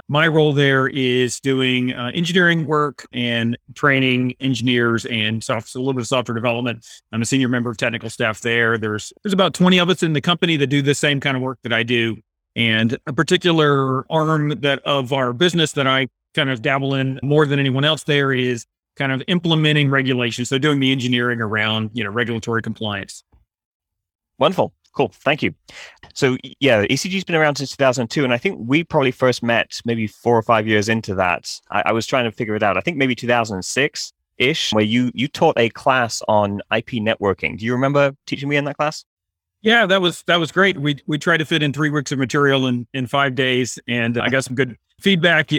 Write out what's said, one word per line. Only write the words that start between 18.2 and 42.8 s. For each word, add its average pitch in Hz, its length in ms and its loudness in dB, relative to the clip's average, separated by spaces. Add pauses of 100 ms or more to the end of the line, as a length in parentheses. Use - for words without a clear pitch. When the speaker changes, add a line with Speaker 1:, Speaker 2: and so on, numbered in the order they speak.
Speaker 1:
is 127 320 -2 (300)
kind 135 160 -2
of 131 160 -4
implementing 156 600 2
regulations. 123 600 0
So 135 80 0
doing 147 200 2
the 135 140 2
engineering 123 480 0
around, 110 540 -2
you 113 100 -4
know, 101 60 -6
regulatory 113 500 -4
compliance. 104 640 -8 (1120)
Speaker 2:
Wonderful. 143 360 0 (200)
Cool. 123 180 0
Thank - 300 -2
you. 160 100 -2 (600)
So, 131 320 2
y-, 135 160 -18
yeah, 113 280 4
E 131 60 2
C 160 140 -4
G's 185 160 -4
been 175 100 -4
around 151 220 2
since 135 140 -6
two - 120 -4
thousand 127 280 2
two, 151 120 -2
and 123 100 0
I 120 60 2
think 196 220 -4
we 139 240 0
probably 135 260 0
first 127 320 0
met 117 420 0
maybe 113 220 -2
four 117 320 0
or 110 40 2
five 110 260 2
years 107 200 2
into 110 280 -2
that. 90 340 0 (180)
I, 98 180 0
I 104 60 2
was 113 140 -2
trying 123 200 0
to 110 40 -4
figure 107 240 -6
it 107 80 -2
out. 95 140 2
I 92 40 0
think 175 160 -4
maybe 131 200 0
two 123 100 -10
thousand 113 380 0
six-ish, - 1080 -2
where 107 120 2
you, 120 280 0
you 123 140 -2
taught - 320 2
a 117 120 4
class 127 580 -2
on 104 420 0
I 113 100 0
P 120 200 -6
networking. 98 580 -2
Do 107 60 -10
you 120 80 -2
remember 139 400 2 (140)
teaching 139 220 -6
me 147 60 -2
in 147 120 0
that 139 100 -6
class? 151 280 -4 (580)
Speaker 1:
Yeah, 226 220 4
that 190 160 4
was, 175 280 -2
that 175 80 4
was 165 160 -2
great. 185 260 2
We, 143 300 -2
we 151 100 -2
tried 165 200 0
to 156 60 -2
fit 160 160 0
in 147 120 0
three 147 180 0
weeks 147 220 -2
of 135 80 -2
material 135 480 2
in, 120 260 -2